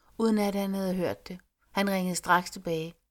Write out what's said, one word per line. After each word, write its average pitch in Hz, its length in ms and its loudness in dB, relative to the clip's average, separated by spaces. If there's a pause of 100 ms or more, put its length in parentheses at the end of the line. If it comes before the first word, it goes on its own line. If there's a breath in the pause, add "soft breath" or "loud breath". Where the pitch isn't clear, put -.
(180 soft breath)
uden 226 200 4
at 202 160 2
han 196 200 -2
havde 190 200 -2
hørt 175 340 -4
det. 180 100 -12 (340)
Han 196 180 2
ringede 180 240 0
straks 180 360 2
tilbage. 165 440 -4 (160)